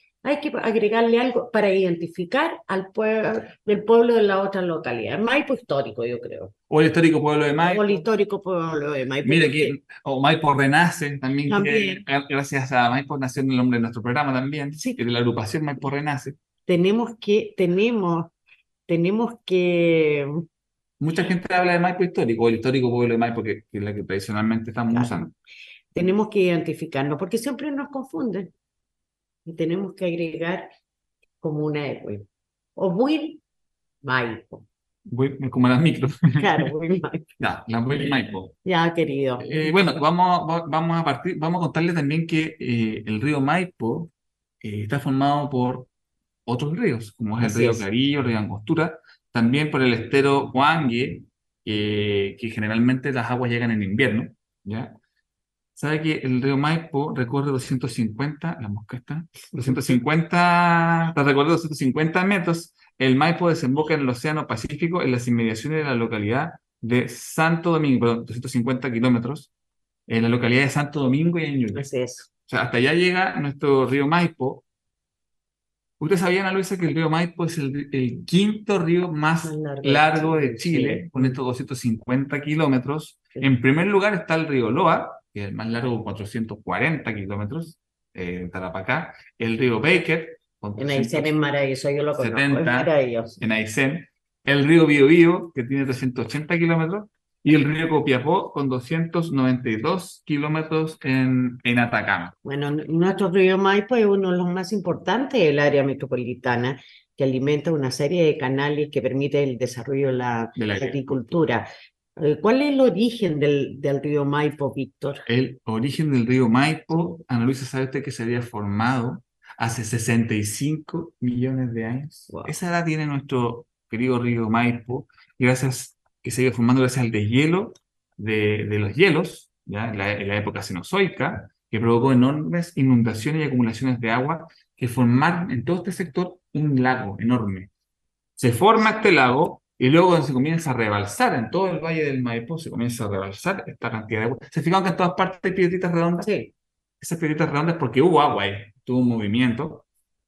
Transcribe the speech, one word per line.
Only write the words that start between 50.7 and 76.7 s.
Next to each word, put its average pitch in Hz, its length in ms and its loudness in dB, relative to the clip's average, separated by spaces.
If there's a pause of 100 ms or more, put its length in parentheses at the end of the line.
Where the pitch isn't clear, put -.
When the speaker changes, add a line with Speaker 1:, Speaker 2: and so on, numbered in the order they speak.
Speaker 2:
eh, 104 760 -2
que 113 100 -6
generalmente 117 640 0
las 117 180 -2
aguas 123 220 -2
llegan 120 200 0
en 107 120 0
invierno, 107 460 0 (340)
¿ya? 110 320 -10 (800)
¿Sabe 151 260 -4
que 156 160 0
el 127 220 0
río 135 160 2
Maipo 151 600 -2
recorre 135 340 -2
doscientos 131 440 -4
cincuenta, 135 680 -4
la 104 80 -8
mosca 104 280 -10
está, 156 280 -10 (260)
doscientos 139 340 -2
cincuenta, 165 1300 2
recorre 143 340 4
doscientos 165 300 0
cincuenta 160 440 0
metros? 175 520 0 (240)
El 131 160 4
Maipo 170 340 2
desemboca 151 460 0
en 151 60 -2
el 131 80 0
Océano 156 360 -4
Pacífico 165 560 -4
en 135 100 0
las 120 160 -2
inmediaciones 117 520 -2
de 151 60 -4
la 135 100 -2
localidad 117 560 -2 (280)
de 123 300 0
Santo 165 640 -2
Domingo, 147 300 2
perdón, 117 240 2
doscientos 123 260 -10
cincuenta 127 420 -2
kilómetros, 120 580 0 (540)
en 113 160 0
la 117 80 2
localidad 120 320 2
de 139 80 2
Santo 147 300 -2
Domingo 156 400 2
y 160 60 -2
en 143 120 -4
Ñuble. 123 240 -2
Speaker 1:
Así 135 160 -6
es. - 340 -8 (140)
Speaker 2:
O - 40 -20
sea, 117 120 -2
hasta 120 160 -2
allá 131 160 4
llega 180 460 2
nuestro 139 480 2
río 139 200 0
Maipo. 165 560 0 (1300)
¿Usted 165 200 2
sabía, 180 240 2
Ana 190 120 -2
Luisa, 190 240 -2